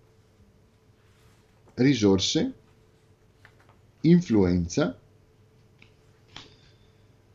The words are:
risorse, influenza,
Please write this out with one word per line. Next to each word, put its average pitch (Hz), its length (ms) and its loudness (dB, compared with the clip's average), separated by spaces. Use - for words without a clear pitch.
risorse, 123 800 0
influenza, 117 960 0